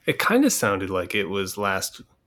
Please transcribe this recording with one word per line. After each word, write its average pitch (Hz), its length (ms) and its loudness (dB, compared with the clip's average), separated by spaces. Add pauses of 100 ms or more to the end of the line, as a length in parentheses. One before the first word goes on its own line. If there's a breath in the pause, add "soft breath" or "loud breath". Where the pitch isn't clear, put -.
It - 140 -2
kinda 262 320 4
sounded 98 400 0
like 92 240 -4
it 98 160 0
was 95 260 -4
last, 98 460 -4 (240)